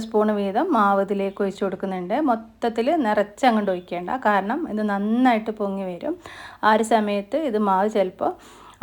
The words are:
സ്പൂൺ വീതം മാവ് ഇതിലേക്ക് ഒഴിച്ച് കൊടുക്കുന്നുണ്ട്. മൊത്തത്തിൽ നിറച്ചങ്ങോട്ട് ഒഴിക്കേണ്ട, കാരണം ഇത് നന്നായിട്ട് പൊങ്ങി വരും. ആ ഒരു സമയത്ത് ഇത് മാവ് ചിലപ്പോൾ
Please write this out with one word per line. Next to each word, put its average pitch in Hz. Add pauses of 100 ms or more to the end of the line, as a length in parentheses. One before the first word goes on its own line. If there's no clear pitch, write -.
സ്പൂൺ 214 (100)
വീതം 202 (100)
മാവ് 202
ഇതിലേക്ക് 196
ഒഴിച്ച് 190
കൊടുക്കുന്നുണ്ട്. 190 (140)
മൊത്തത്തിൽ 226 (200)
നിറച്ചങ്ങോട്ട് 208
ഒഴിക്കേണ്ട, 180 (160)
കാരണം 208 (120)
ഇത് 214
നന്നായിട്ട് 220
പൊങ്ങി 196
വരും. 180 (520)
ആ 220
ഒരു 220
സമയത്ത് 208 (100)
ഇത് 214 (100)
മാവ് 190
ചിലപ്പോൾ 190 (520)